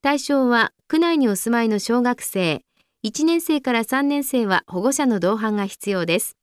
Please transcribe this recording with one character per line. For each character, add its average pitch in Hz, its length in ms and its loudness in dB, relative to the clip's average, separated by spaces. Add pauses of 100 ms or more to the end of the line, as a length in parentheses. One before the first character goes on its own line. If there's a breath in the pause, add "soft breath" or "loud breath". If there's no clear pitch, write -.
対 285 180 0
象 269 300 0
は、 233 240 2 (140)
区 320 120 0
内 339 180 2
に 262 100 2
お 202 80 2
住 226 160 -4
ま 233 120 2
い 226 60 0
の 208 100 0
小 240 220 0
学 247 200 -2
生、 170 420 -2 (380)
一 - 220 -4
年 330 160 4
生 311 220 0
か 262 100 -2
ら 226 140 0
三 277 240 0
年 285 160 -2
生 240 200 0
は 190 220 0
保 180 140 -4
護 247 100 2
者 285 140 0
の 214 160 2
同 196 160 2
伴 214 180 -2
が 202 100 -2
必 - 240 -8
要 185 160 -2
で 165 140 0
す。 - 240 -10